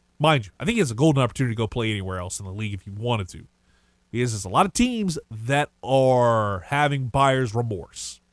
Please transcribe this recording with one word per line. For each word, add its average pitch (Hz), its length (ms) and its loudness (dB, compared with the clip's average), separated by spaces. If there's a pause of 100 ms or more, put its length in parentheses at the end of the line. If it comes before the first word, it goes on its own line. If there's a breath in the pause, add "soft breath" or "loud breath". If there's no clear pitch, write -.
(180)
Mind 147 280 2
you, 90 120 -20
I - 60 -10
think 226 120 0
he - 20 4
has 160 120 2
a 110 40 -6
golden 139 280 4
opportunity 123 320 0
to 107 40 -4
go 113 80 0
play 110 240 -4
anywhere 95 280 -6
else 90 220 -8
in 101 60 -12
the 92 60 -10
league 104 200 -6
if 95 80 -8
he 104 100 -16
wanted 104 380 -2
to. - 180 -18 (640)
Because 120 220 -2
there's 101 140 -6
a - 20 -8
lot 127 160 4
of 196 80 -2
teams 220 460 0 (120)
that 127 380 -2 (140)
are 120 760 4
having 143 480 0
buyer's 131 460 2
remorse 113 680 -6 (100)